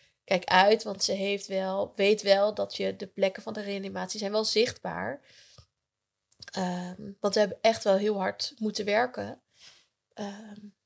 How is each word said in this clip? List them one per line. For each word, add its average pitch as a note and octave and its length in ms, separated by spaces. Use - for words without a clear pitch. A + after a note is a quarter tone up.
kijk F3+ 200
uit, G3+ 380
want G3 220
ze - 80
heeft G3 340
wel, F#3+ 500
weet G#3 260
wel G3+ 320
dat G3+ 220
je, F#3+ 200
de G3+ 100
plekken G3 360
van A3 100
de G#3+ 100
reanimatie G3 560
zijn G3+ 140
wel G#3+ 120
zichtbaar. A3 760
Ehm, F3+ 680
want G3+ 140
we G#3+ 60
hebben G#3 200
echt A3 240
wel G3 120
heel G#3 220
hard F#3+ 400
moeten G#3+ 260
werken. G#3+ 580
Ehm, G#3 440